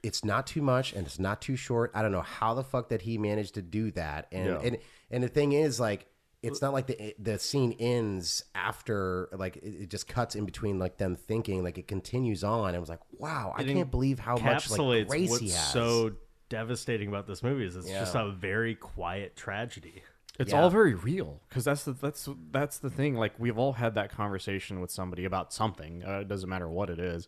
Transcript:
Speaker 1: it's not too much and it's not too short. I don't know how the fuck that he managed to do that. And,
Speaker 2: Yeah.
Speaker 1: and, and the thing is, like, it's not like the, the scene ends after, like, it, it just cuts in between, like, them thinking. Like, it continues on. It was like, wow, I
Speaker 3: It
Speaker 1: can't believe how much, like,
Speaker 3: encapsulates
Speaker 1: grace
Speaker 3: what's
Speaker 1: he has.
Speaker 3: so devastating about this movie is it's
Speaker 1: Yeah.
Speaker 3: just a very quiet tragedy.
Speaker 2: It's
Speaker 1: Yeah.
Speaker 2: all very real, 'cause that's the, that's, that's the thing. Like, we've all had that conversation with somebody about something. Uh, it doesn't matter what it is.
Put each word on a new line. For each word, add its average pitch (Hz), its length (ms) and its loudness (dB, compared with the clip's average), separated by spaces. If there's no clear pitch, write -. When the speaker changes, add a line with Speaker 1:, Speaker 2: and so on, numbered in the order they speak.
Speaker 1:
it's - 220 -4
not 107 220 2
too 156 160 -2
much 131 300 4
and 92 140 -2
it's - 120 -10
not 95 240 0
too 131 140 -2
short. 120 360 2
I 107 100 0
don't 104 100 4
know 90 100 2
how - 320 0
the 131 100 0
fuck 127 260 -2
that 104 120 0
he 113 160 -2
managed 104 360 0
to 101 80 -4
do 101 300 0
that. 78 400 -4
And, 92 140 -2
Speaker 2:
Yeah. 85 140 0
Speaker 1:
and, 117 180 0
and 123 140 0
the 120 40 0
thing 147 240 4
is, 143 280 4
like, 104 260 0
it's 120 220 -4
not 139 100 2
like 131 140 0
the, 107 320 -6
the 107 200 0
scene 127 420 2
ends 110 640 0
after, 92 760 -2
like, 92 240 -4
it, 90 260 -10
it 90 80 -10
just 101 180 -6
cuts 120 280 -2
in 104 100 -2
between, 98 320 -2
like, 92 200 -2
them 92 180 0
thinking. 104 480 -2
Like, 90 140 -6
it 87 100 -12
continues 107 560 -2
on. 101 320 0
It - 40 -2
was 80 80 -6
like, 82 120 -10
wow, 143 380 -4
I - 60 -2
Speaker 3:
It 135 100 0
Speaker 1:
can't 151 180 2
believe 131 300 2
how 117 160 0
much, 120 340 2
like, 107 100 2
Speaker 3:
encapsulates 113 280 6
Speaker 1:
grace 160 220 2
Speaker 3:
what's 117 120 4
Speaker 1:
he 98 80 0
has. 80 220 2
Speaker 3:
so 117 400 4
devastating 113 600 -2
about 101 180 -4
this 98 160 -6
movie 127 240 2
is 90 100 -6
it's 87 120 -8
Speaker 1:
Yeah. 95 120 -2
Speaker 3:
just 92 140 -2
a 107 160 2
very 101 460 0
quiet 92 600 -6
tragedy. 98 680 -8
Speaker 2:
It's 123 140 0
Speaker 1:
Yeah. 147 100 8
Speaker 2:
all 180 80 10
very 190 240 8
real, 87 460 -2
'cause 123 140 -2
that's 143 200 2
the, 135 100 -4
that's, 143 340 -6
that's 139 260 0
the 131 120 -4
thing. 139 260 2
Like, 110 240 2
we've 117 180 0
all 135 140 4
had 113 240 0
that 101 160 0
conversation 98 680 -2
with 90 120 -6
somebody 90 320 -4
about 92 280 -2
something. 87 540 -2
Uh, 98 140 -2
it 98 80 -6
doesn't 95 200 -4
matter 90 200 -2
what 87 220 0
it 85 100 -4
is. 85 280 -2